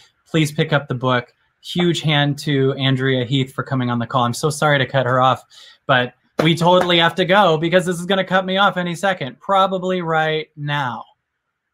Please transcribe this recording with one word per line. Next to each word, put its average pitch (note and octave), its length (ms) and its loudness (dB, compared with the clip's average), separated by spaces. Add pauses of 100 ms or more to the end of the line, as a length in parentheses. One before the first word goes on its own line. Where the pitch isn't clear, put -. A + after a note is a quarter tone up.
(260)
Please D#3+ 240 0
pick D#3 220 -4
up C#3+ 160 -2
the - 80 -4
book. B2 360 -2 (280)
Huge F3 400 -2
hand C#3+ 400 0
to C3+ 320 0
Andrea C3 520 0
Heath C3+ 300 -2
for C3 80 -8
coming B2+ 260 -4
on A#2+ 120 -2
the A#2 80 -6
call. B2 160 0
I'm A#2+ 100 -2
so D#3 160 -4
sorry D3 300 0
to B2 60 0
cut B2+ 200 0
her B2+ 140 2
off, B2+ 240 2 (420)
but B2 280 2 (280)
we D#3+ 140 2
totally F3 420 2
have E3 160 2
to F#3 100 0
go F3+ 320 4
because E3 300 0
this F3 140 -4
is F3 60 -8
gonna F#3+ 180 0
cut F#3 200 0
me F#3 120 -2
off G3 200 2
any F3 180 -4
second, F#3 440 -4
probably F#3 640 0
right D#3 540 -2
now. C#3+ 480 -4 (680)